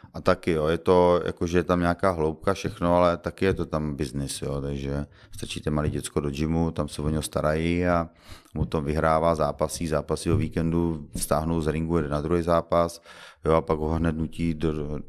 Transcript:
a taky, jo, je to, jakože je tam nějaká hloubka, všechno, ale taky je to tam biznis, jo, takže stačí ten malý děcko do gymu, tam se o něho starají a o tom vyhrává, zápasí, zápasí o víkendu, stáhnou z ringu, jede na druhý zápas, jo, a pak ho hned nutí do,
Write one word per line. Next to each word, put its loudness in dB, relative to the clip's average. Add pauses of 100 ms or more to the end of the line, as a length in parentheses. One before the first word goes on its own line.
(140)
a -10
taky, 2
jo, 2
je 2
to, 6
jakože -2
je 4
tam 2
nějaká 2
hloubka, 0
všechno, 0
ale 4
taky -4
je 4
to -4
tam -2
biznis, -4
jo, -4
takže -4 (260)
stačí -10
ten -2
malý 0
děcko -4
do 0
gymu, 0
tam -4
se -10
o -2
něho -2
starají 0
a 2 (500)
o -2
tom -2
vyhrává, 2
zápasí, -2
zápasí -2
o 4
víkendu, 0
stáhnou 0
z -2
ringu, 0
jede 0
na -2
druhý 0
zápas, 2 (440)
jo, 4
a 4
pak -2
ho -2
hned 0
nutí -2
do, -4